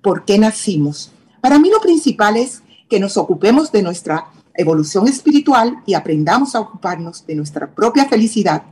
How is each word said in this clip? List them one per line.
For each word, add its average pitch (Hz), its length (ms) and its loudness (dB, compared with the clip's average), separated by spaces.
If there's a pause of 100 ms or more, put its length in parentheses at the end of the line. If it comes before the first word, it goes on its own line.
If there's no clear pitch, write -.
por 180 240 -2
qué 202 100 2
nacimos. 185 760 0 (300)
Para 285 180 4
mí 339 120 4
lo 427 100 2
principal 277 560 0
es 247 260 -6 (280)
que 202 100 0
nos 196 160 -2
ocupemos 214 560 2
de 208 100 2
nuestra 165 440 -6 (300)
evolución 160 520 0
espiritual 269 760 0
y 196 100 -2
aprendamos 165 600 -2
a 226 60 -2
ocuparnos 175 640 -10
de 156 80 -10
nuestra - 400 -10
propia 269 340 0
felicidad 214 640 0